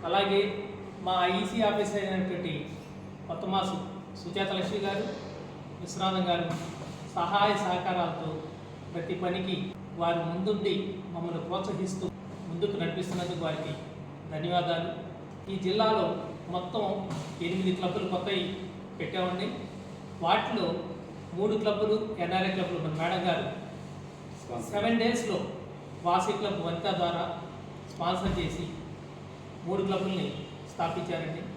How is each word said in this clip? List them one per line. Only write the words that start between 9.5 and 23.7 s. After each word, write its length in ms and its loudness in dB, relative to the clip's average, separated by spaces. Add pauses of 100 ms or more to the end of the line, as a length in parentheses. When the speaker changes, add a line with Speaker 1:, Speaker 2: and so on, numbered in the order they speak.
Speaker 1:
వారు 240 4
ముందుండి 800 0 (120)
మమ్మల్ని 300 -2
ప్రోత్సహిస్తూ 680 -2 (400)
ముందుకు 300 0
నడిపిస్తున్నందుకు 640 -2
వారికి 300 -2 (580)
ధన్యవాదాలు. 580 2 (600)
ఈ 80 -2
జిల్లాలో 720 4 (200)
మొత్తం 600 0 (360)
ఎనిమిది 260 2
క్లబ్బులు 360 0
కొత్తవి 500 0 (420)
పెట్టామండి. 480 0 (720)
వాటిలో 520 4 (600)
మూడు 220 4
క్లబ్బులు 680 2
ఎన్ఆర్ఐ 260 4
క్లబ్బులు 300 0
మన 220 0
మేడం 260 2
గారు 340 0 (840)